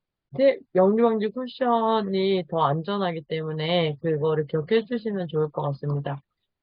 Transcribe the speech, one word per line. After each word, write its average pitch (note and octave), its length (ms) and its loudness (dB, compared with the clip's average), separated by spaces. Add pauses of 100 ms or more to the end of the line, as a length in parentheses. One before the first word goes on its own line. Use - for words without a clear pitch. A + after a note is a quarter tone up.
(360)
세-, C4+ 220 4 (160)
역류방지 G#3+ 560 4
쿠션이 A3 1160 0
더 E3 140 0
안전하기 E3 680 0
때문에 D#3 720 -2
그거를 D#3 440 0
기억해 D#3+ 400 0
주시면 G#3+ 420 -4
좋을 D3+ 220 -2
것 D#3 120 -6
같습니다. C#3+ 560 -4 (440)